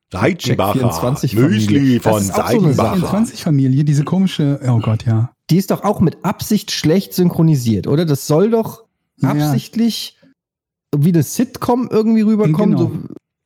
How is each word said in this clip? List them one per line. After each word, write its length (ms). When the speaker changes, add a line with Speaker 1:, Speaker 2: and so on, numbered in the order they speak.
Speaker 1:
Check 300
Speaker 2:
Seitenbacher. 320
Speaker 1:
vierundzwanzig 640
Familie. 200
Speaker 2:
Müsli 440
Speaker 1:
Das 140
Speaker 2:
von 80
Speaker 1:
ist 100
auch 40
so 60
eine 100
Sache. 140
Speaker 2:
Seitenbacher. 320
Speaker 3:
Vierundzwanzig 460
Familie, 400
diese 200
komische, 640
oh 120
Gott, 260
ja. 260
Speaker 1:
Die 80
ist 140
doch 120
auch 180
mit 220
Absicht 480
schlecht 420
synchronisiert, 720
oder? 180
Das 220
soll 240
doch 320
Speaker 3:
Ja. 120
Speaker 1:
absichtlich 880
wie 140
eine 140
Sitcom 680
irgendwie 300
rüberkommen. 560
Speaker 3:
Genau. 140
Speaker 1:
So, 80